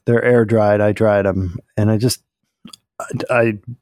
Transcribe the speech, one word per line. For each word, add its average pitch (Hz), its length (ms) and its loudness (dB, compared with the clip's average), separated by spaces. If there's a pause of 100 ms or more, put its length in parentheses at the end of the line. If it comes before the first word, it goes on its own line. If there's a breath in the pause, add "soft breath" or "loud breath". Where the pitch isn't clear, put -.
they're 117 180 2
air 120 220 4
dried. 104 340 2
I 104 140 2
dried 101 340 2
'em, 95 300 -4 (180)
and 107 160 2
I 110 60 0
just, 117 260 -2 (760)
I, - 60 -10 (240)
I 117 300 0 (220)